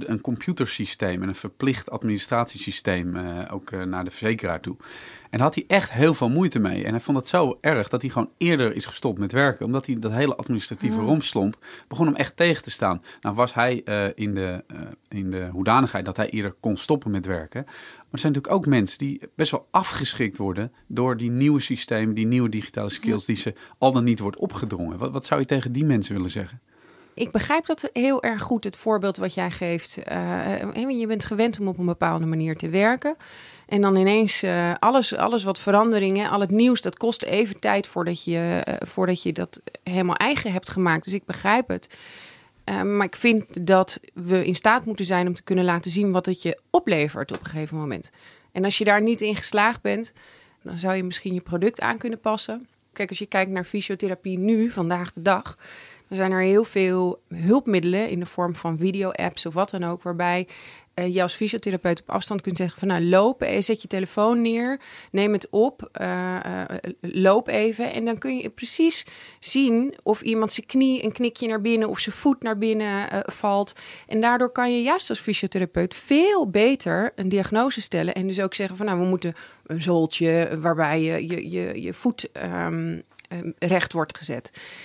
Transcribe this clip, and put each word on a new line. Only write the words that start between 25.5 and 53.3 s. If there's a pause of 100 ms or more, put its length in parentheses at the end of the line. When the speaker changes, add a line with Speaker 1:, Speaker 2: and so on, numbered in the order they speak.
Speaker 1:
die
mensen
willen
zeggen? (540)
Speaker 3:
Ik
begrijp
dat
heel
erg
goed,
het
voorbeeld
wat
jij
geeft.
Eh,
eh,
je
bent
gewend
om
op
een
bepaalde
manier
te
werken. (500)
En
dan
ineens,
eh,
alles,
alles
wat
veranderingen,
al
het
nieuws,
dat
kost
even
tijd
voordat
je,
eh, (140)
voordat
je
dat (220)
helemaal
eigen
hebt
gemaakt.
Dus
ik
begrijp
het. (680)
Eh,
maar
ik
vind
dat (140)
we
in
staat
moeten
zijn
om
te
kunnen
laten
zien
wat
het
je (120)
oplevert
op
een
gegeven
moment. (420)
En
als
je
daar
niet
in
geslaagd
bent, (500)
dan
zou
je
misschien
je
product
aan
kunnen
passen. (260)
Kijk,
als
je
kijkt